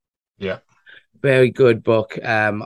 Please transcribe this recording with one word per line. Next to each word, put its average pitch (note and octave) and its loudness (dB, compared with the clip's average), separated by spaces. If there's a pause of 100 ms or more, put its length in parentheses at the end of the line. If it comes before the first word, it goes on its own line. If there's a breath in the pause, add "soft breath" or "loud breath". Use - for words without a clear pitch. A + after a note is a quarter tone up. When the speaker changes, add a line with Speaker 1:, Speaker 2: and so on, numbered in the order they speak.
(380)
Speaker 1:
Yeah. F#2 -8 (600 soft breath)
Speaker 2:
Very C3 2
good A#2 2
book. A2 -2
Um, G#2+ -2